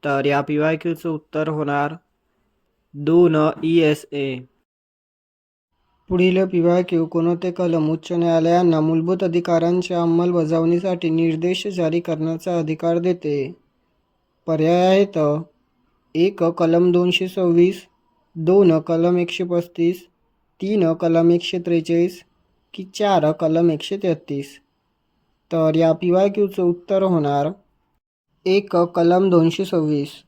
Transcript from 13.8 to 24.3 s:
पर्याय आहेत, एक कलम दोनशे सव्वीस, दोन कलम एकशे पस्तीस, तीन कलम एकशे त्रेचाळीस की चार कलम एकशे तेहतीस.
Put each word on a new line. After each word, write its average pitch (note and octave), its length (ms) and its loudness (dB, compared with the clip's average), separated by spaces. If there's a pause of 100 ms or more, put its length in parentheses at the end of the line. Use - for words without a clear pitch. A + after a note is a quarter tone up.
पर्याय E3 400 2
आहेत, G3 320 2 (960)
एक F3+ 300 0
कलम E3+ 480 2
दोनशे F3+ 360 0
सव्वीस, F3+ 540 2 (540)
दोन E3+ 420 4
कलम E3+ 400 0
एकशे F3 260 -4
पस्तीस, F3 600 -2 (560)
तीन F#3+ 320 0
कलम E3 380 2
एकशे E3+ 280 0
त्रेचाळीस E3+ 640 -2 (520)
की F#3+ 100 -12 (100)
चार G3 380 0
कलम E3 380 0
एकशे D#3 260 -6
तेहतीस. D#3 600 -6 (960)